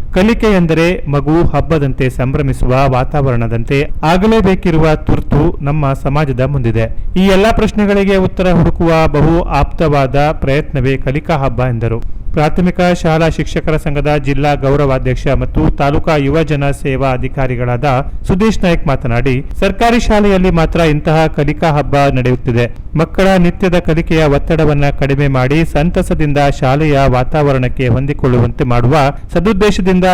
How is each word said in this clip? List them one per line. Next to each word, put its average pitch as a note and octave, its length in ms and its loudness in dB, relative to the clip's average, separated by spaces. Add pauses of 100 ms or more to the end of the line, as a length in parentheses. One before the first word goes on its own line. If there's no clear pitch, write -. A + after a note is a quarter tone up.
(140)
"ಕಲಿಕೆ A3 340 2
ಎಂದರೆ E3+ 600 0
ಮಗು C#3+ 340 0
ಹಬ್ಬದಂತೆ C#3+ 680 0
ಸಂಭ್ರಮಿಸುವ C3 640 -2 (140)
ವಾತಾವರಣದಂತೆ B2+ 1000 0 (140)
ಆಗಲೇಬೇಕಿರುವ F3+ 920 2
ತುರ್ತು D#3 680 0
ನಮ್ಮ C#3+ 320 -2
ಸಮಾಜದ C#3 480 -2
ಮುಂದಿದೆ. A#2 560 -2 (180)
ಈ F#3+ 120 4
ಎಲ್ಲ G3 240 4
ಪ್ರಶ್ನೆಗಳಿಗೆ G3+ 640 0
ಉತ್ತರ F#3 360 0
ಹುಡುಕುವ E3+ 400 2 (160)
ಬಹು D#3 340 2
ಆಪ್ತವಾದ C#3+ 760 0 (160)
ಪ್ರಯತ್ನವೇ C3+ 680 -2
ಕಲಿಕಾ C#3+ 380 -4
ಹಬ್ಬ" B2+ 260 -2
ಎಂದರು. A#2 720 -4
ಪ್ರಾಥಮಿಕ F3 480 0 (200)
ಶಾಲಾ D#3+ 280 2
ಶಿಕ್ಷಕರ - 480 -2
ಸಂಘದ D3 400 -2
ಜಿಲ್ಲಾ C#3+ 360 0
ಗೌರವಾಧ್ಯಕ್ಷ C3+ 720 0
ಮತ್ತು C3 500 0
ತಾಲೂಕಾ D3+ 380 0
ಯುವಜನ C#3+ 560 0
ಸೇವಾ C3+ 380 -4
ಅಧಿಕಾರಿಗಳಾದ B2+ 1040 -2 (160)
ಸುದೇಶ್ G3+ 360 0
ನಾಯ್ಕ್ E3+ 240 0
ಮಾತನಾಡಿ, C3 580 -2 (140)
"ಸರ್ಕಾರಿ A3+ 400 0
ಶಾಲೆಯಲ್ಲಿ G3+ 500 2
ಮಾತ್ರ E3+ 300 0
ಇಂತಹ D#3 480 0
ಕಲಿಕಾ D3+ 400 -2
ಹಬ್ಬ C#3+ 280 0 (200)
ನಡೆಯುತ್ತಿದೆ. B2 500 0 (300)
ಮಕ್ಕಳ E3 320 0 (100)
ನಿತ್ಯದ F3 420 2
ಕಲಿಕೆಯ D#3+ 460 0
ಒತ್ತಡವನ್ನ C#3+ 640 2
ಕಡಿಮೆ C#3 380 0
ಮಾಡಿ C3+ 380 0
ಸಂತಸದಿಂದ D#3 720 0 (220)
ಶಾಲೆಯ C#3+ 480 2
ವಾತಾವರಣಕ್ಕೆ B2+ 800 0
ಹೊಂದಿಕೊಳ್ಳುವಂತೆ B2 760 0
ಮಾಡುವ B2 320 2 (380)
ಸದುದ್ದೇಶದಿಂದ F#3 800 2